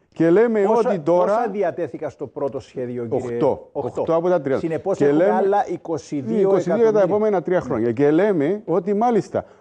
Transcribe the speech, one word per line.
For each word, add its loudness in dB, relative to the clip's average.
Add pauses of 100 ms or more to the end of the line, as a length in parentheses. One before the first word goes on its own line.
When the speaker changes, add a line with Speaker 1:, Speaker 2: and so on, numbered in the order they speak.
(140)
Speaker 1:
Και 2
λέμε 4
Speaker 2:
Πόσα, 2
Speaker 1:
ότι -2
τώρα 2
Speaker 2:
πόσα -2
διατέθηκα -4
στο -12
πρώτο -6
σχέδιο, -8
κύριε; -4
Speaker 1:
Οκτώ. 0
Speaker 2:
Οκτώ. -6
Speaker 1:
Οκτώ 0
από 0
τα 2
τριάντα. -2
Speaker 2:
Συνεπώς, -4
Speaker 1:
Και 2
Speaker 2:
έχουμε 4
Speaker 1:
λέμε 2
Speaker 2:
άλλα 0
είκοσι -8
δύο -4 (160)
εκατομμύρια. 2
Speaker 1:
είκοσι 2
δύο 4
τα 4
επόμενα 0
τρία 0
χρόνια. -2
Και 4
λέμε 2
ότι -2
μάλιστα, 0 (160)